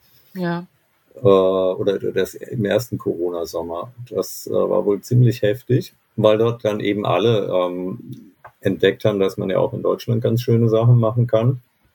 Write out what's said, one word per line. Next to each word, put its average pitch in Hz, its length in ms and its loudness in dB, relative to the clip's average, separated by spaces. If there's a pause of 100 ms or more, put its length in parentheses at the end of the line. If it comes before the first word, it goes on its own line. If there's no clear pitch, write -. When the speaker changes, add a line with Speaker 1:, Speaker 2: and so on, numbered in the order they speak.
(340)
Speaker 1:
Ja. 175 320 -6 (500)
Speaker 2:
äh, - 40 -20
oder 95 800 2
das 98 340 -4
im 123 320 -6
ersten 104 320 -2
Corona-Sommer. 85 920 -6 (180)
Das, - 380 -8
äh, 110 40 -8
war 95 340 0
wohl 101 160 0
ziemlich 123 420 2
heftig, 120 500 0 (220)
weil 107 240 4
dort 117 260 0
dann 107 140 -2
eben 101 260 -2
alle, 98 480 2
ähm, 90 800 -6 (280)
entdeckt 98 440 0
haben, 104 140 0
dass 95 180 0
man 95 140 -4
ja 92 80 0
auch 90 140 -2
in 95 100 -8
Deutschland 110 400 -2
ganz 113 180 0
schöne 117 280 2
Sachen 117 300 4
machen 117 280 2
kann. 117 340 0 (340)